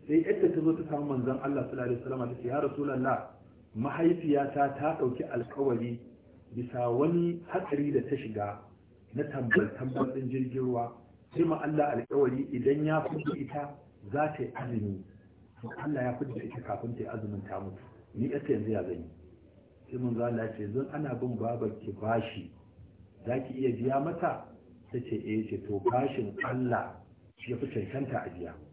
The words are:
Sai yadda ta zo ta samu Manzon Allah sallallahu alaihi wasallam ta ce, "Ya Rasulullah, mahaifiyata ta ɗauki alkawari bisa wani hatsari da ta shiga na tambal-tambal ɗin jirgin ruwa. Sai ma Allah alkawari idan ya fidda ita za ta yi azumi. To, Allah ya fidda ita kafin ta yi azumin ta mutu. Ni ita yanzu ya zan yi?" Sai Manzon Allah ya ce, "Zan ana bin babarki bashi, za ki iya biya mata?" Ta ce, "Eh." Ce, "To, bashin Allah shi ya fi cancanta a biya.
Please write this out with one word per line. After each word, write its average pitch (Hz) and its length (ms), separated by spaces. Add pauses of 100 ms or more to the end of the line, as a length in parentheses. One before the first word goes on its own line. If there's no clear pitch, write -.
Sai 156 180
yadda - 280
ta 165 80
zo 160 140
ta 160 140
samu 147 160
Manzon 131 360
Allah 139 280
sallallahu 127 200
alaihi 120 140
wasallam 127 260
ta 123 120
ce, 120 60
"Ya 135 120
Rasulullah, 135 680 (460)
mahaifiyata 139 1000
ta 156 220
ɗauki 123 240
alkawari 120 760 (560)
bisa 120 340
wani 170 580
hatsari 143 440
da - 100
ta - 160
shiga 104 420 (540)
na 139 100
tambal-tambal 131 880
ɗin 131 160
jirgin 127 320
ruwa. 120 300 (420)
Sai 165 100
ma 165 180
Allah 151 340
alkawari 131 560
idan 143 340
ya 156 160
fidda - 360
ita 147 380 (360)
za 147 220
ta - 100
yi - 100
azumi. 110 500 (580)
To, 117 80 (140)
Allah 139 200
ya 123 140
fidda 117 260
ita 120 180
kafin 117 340
ta - 80
yi - 40
azumin 104 400
ta 98 120
mutu. 95 220 (320)
Ni 120 120
ita 143 260
yanzu 107 200
ya 98 120
zan 85 160
yi?" 82 100 (840)
Sai 127 80
Manzon 117 240
Allah 117 220
ya 110 120
ce, 107 160
"Zan 139 180
ana 147 240
bin 123 220
babarki 113 540 (100)
bashi, 110 500 (760)
za 127 140
ki 131 140
iya 127 220
biya 131 240
mata?" 165 480 (440)
Ta 127 80
ce, 113 160
"Eh." 107 340
Ce, 101 180
"To, 101 120 (120)
bashin 123 520
Allah 123 520 (420)
shi - 140
ya - 60
fi 139 100
cancanta 123 580
a - 40
biya. 87 240 (200)